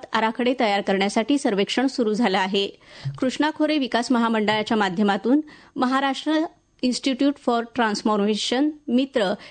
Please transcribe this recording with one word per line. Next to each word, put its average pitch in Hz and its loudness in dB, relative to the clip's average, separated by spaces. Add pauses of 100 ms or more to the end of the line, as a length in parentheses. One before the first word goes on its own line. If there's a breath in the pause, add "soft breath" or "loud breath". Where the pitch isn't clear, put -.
(140)
आराखडे 226 0
तयार 202 2
करण्यासाठी 202 0
सर्वेक्षण 208 0
सुरू 226 0
झालं 196 2
आहे. 196 0 (520 loud breath)
कृष्णा 285 0
खोरे 302 0
विकास 240 -2
महामंडळाच्या 220 2
माध्यमातून 208 2 (340 loud breath)
महाराष्ट्र 269 0 (480)
इन्स्टिट्यूट 269 0 (140)
for 233 0 (120)
ट्रान्सफॉर्मेशन 214 0 (180)
मित्र 240 0 (180 loud breath)